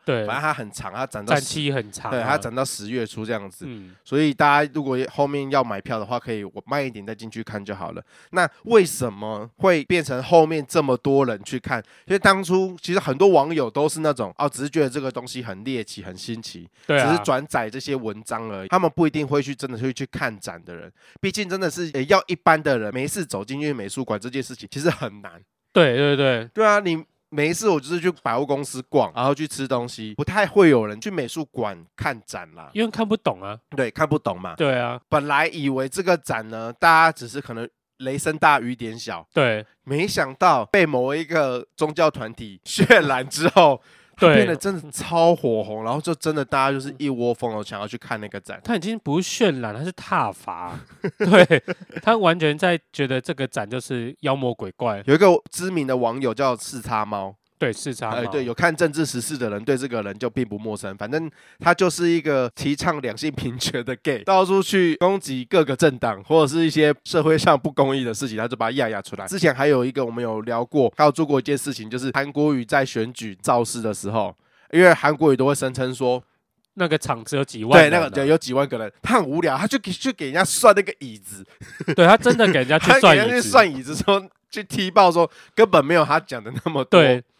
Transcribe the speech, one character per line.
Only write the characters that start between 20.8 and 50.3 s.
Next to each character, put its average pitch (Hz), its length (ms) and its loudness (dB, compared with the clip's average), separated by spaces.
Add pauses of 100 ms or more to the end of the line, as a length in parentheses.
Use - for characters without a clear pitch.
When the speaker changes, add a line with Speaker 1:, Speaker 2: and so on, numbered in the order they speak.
Speaker 2:
毕 196 100 -2
竟 208 180 -6
真 190 80 -4
的 185 140 -2
是， 170 220 -6
呃， 135 100 -2
要 185 240 4
一 175 80 -4
般 160 260 2
的 139 160 0
人 107 160 -4
没 131 140 -4
事 170 180 -6
走 101 180 -8
进 131 160 -10
去 147 140 -4
美 107 140 -10
术 127 160 -8
馆 110 160 -4
这 113 100 -10
件 131 140 -6
事 127 120 -16
情， 107 160 -18
其 139 80 -10
实 156 100 0
很 104 320 -6
难。 98 100 -18 (400)
Speaker 1:
对， 147 240 4
对， 143 220 2
对。 123 340 0
Speaker 2:
对 214 140 0
啊， 208 140 4
你 165 240 -2 (260)
没 151 240 0
事， 214 160 -2
我 165 100 2
就 131 60 -8
是 170 140 -4
去 175 120 0 (120)
百 117 120 -2
货 131 80 0
公 139 200 -4
司 131 260 -10
逛， 127 260 2
然 120 80 -2
后 139 120 2
去 151 120 -6
吃 139 200 -8
东 123 200 -4
西， 110 280 -14
不 147 100 -6
太 196 220 0
会 180 220 6
有 117 180 4
人 104 120 -10
去 208 120 -8
美 156 160 -4
术 151 180 -8
馆 104 320 -6 (180)
看 131 300 -6
展 87 300 -16
啦。 80 180 -20
Speaker 1:
因 214 100 -2
为 226 60 -2
看 214 180 -4
不 208 80 -2
懂 107 260 -4
啊。 101 140 -12 (200)
Speaker 2:
对， 127 160 -2
看 160 160 -2
不 147 100 0
懂 - 220 -4
嘛。 92 160 -12
Speaker 1:
对 135 240 0
啊。 120 280 -6
Speaker 2:
本 147 200 0
来 147 200 2
以 143 220 -4
为 131 180 -2
这 180 140 -6
个 175 160 2
展 113 320 -8
呢， 113 300 -10
大 170 100 4
家 160 220 6
只 - 160 -14
是 120 120 -12
可 131 140 -12
能 113 160 -10 (280)
雷 131 200 -6
声 156 200 -4
大 147 220 4
雨 120 160 -6
点 113 220 -10
小。 95 340 -12
Speaker 1:
对。 113 320 0 (200)
Speaker 2:
没 147 240 -4
想 143 280 -4
到 156 300 2
被 196 180 4
某 135 300 0
一 160 100 -4
个 139 420 -2 (100)
宗 151 180 -2
教 160 160 2
团 113 240 -8
体 104 320 -18
渲 190 420 6
染 131 220 -2
之 156 200 -2
后， 151 300 6 (180)
Speaker 1:
<laughs> - 220 -20
对。 175 100 8
Speaker 2:
它 156 40 8
变 - 140 6
得 170 80 -2
真 196 180 -4
的 151 180 -10
超 170 440 2
火 113 280 0
红， 107 200 -8
然 113 100 -2
后 151 80 -4
就 170 140 -4
真 156 180 -4
的 147 100 -2
大 135 220 0
家 139 60 2
就 139 80 -4
是 139 180 -10
一 147 100 -4
窝 120 240 -2
蜂 113 240 -6
的 107 80 -6
想 101 160 -10
要 104 80 -8
去 110 120 -12
看 113 200 -8
那 104 80 -12
个 101 120 -14
展。 95 240 -16
Speaker 1:
他 233 120 -2
已 175 40 -4
经 214 180 -6
不 151 240 -2
是 - 240 -4
渲 147 160 0
染， 110 140 -8
他 123 80 -10
是 180 100 -8
挞 127 400 -4